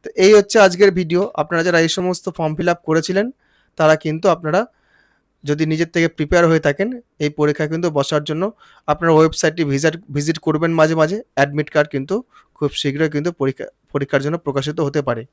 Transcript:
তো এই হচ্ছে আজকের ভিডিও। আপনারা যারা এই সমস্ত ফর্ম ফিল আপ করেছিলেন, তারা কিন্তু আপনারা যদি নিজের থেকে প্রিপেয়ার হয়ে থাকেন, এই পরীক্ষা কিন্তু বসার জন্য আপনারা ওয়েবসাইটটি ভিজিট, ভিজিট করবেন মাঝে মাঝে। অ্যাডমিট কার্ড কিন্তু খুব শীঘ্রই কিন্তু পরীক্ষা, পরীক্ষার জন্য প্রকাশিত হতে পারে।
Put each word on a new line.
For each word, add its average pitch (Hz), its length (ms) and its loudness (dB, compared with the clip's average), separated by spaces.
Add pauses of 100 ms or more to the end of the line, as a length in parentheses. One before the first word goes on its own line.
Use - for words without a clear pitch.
তো - 80 -20 (160)
এই 202 120 8
হচ্ছে 202 200 4 (100)
আজকের 190 320 4
ভিডিও। 175 240 0 (180)
আপনারা 165 260 -2
যারা 170 180 2
এই 160 120 0
সমস্ত 180 280 -4 (120)
ফর্ম 156 180 -2
ফিল 170 200 -6
আপ - 140 -16
করেছিলেন, 180 380 0 (520)
তারা 156 160 4 (100)
কিন্তু 160 300 -2
আপনারা 170 260 -2 (840)
যদি 147 280 -2
নিজের 165 220 -2
থেকে 170 220 0
প্রিপেয়ার 170 340 2
হয়ে 160 160 2
থাকেন, 175 220 -2 (360)
এই 147 140 0
পরীক্ষা 147 340 0
কিন্তু 170 240 -2
বসার 147 280 -2
জন্য 156 180 -6 (460)
আপনারা 165 260 0
ওয়েবসাইটটি 160 500 2
ভিজিট, 143 300 0 (200)
ভিজিট 151 320 -2
করবেন 160 240 0 (100)
মাঝে 156 200 4
মাঝে। 160 160 0 (180)
অ্যাডমিট 143 400 -2
কার্ড 151 200 0
কিন্তু 139 200 -4 (400)
খুব 147 160 -4 (100)
শীঘ্রই 151 340 -2
কিন্তু 156 160 -2 (100)
পরীক্ষা, 135 260 -4 (240)
পরীক্ষার 139 340 -2
জন্য 151 200 -4
প্রকাশিত 143 420 -6
হতে 143 160 -4
পারে। 120 200 -4 (100)